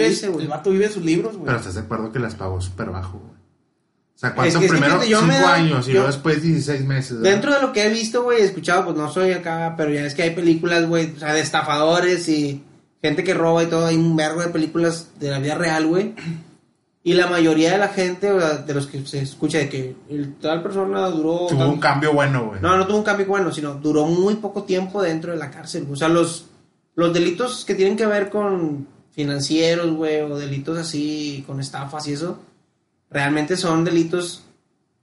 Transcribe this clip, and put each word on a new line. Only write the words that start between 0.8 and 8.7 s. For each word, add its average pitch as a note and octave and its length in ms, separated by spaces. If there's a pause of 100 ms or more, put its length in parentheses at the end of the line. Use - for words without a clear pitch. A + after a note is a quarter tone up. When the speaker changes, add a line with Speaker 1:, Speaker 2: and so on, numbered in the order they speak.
Speaker 1:
sus G3 160
libros, E3+ 300
güey. E3 120
Speaker 3:
Pero B2 120
estás G2+ 160
de G#2+ 80
acuerdo A2 300
que C3+ 60
las A2+ 160
pagó F#2+ 260
súper F#2+ 300
bajo, F#2 300
güey. - 120 (800)
O - 40
sea, A#2+ 160
¿cuánto - 140
Speaker 2:
Es E3 100
que, F#3 80
es F3 60
que D#3 60
Speaker 3:
primero? C#3+ 220
Speaker 2:
fíjate, A3 100
yo G#3+ 120
me - 120
Speaker 3:
Cinco - 140
Speaker 2:
da, C#4 60
Speaker 3:
años D#3 320
y - 20
Speaker 2:
yo C3 60
Speaker 3:
luego B2+ 140
después D3+ 340
dieciséis C#3+ 420
meses, C3 340
¿verdad? F3 140
Speaker 2:
Dentro B3 220
de C#4 80
lo C4 100
que G#3 140
he G#3+ 40
visto, A3+ 320
güey, A#3+ 200
he - 20
escuchado, F3+ 400